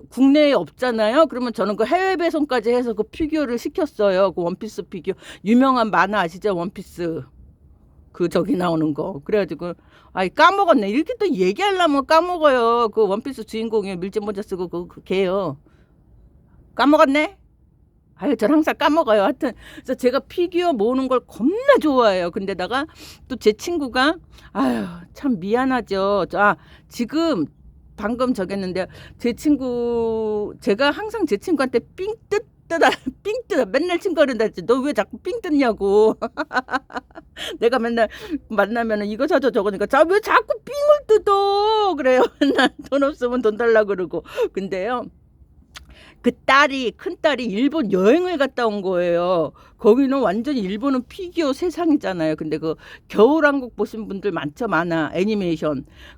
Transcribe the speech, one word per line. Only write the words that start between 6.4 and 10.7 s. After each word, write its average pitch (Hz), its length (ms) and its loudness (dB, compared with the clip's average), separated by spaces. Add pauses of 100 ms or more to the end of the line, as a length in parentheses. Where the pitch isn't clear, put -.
원피스. 170 680 -6 (880)
그 175 160 -2
저기 180 280 -2
나오는 160 380 -2
거. 156 300 -8
그래가지고, 175 500 -4 (380)
아이, 185 160 -2
까먹었네. 330 640 4